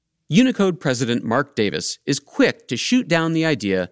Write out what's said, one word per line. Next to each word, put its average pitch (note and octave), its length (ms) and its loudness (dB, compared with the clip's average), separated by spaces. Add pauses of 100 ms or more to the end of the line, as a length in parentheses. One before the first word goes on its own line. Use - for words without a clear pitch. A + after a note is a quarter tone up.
(300)
Unicode G3 500 2
President A#2+ 440 -2
Mark C#3 320 -2
Davis - 500 -2
is C#3+ 140 -2
quick - 480 -2
to B2 100 -4
shoot B3 300 0
down E3 260 0
the D#3+ 120 0
idea G2 460 -2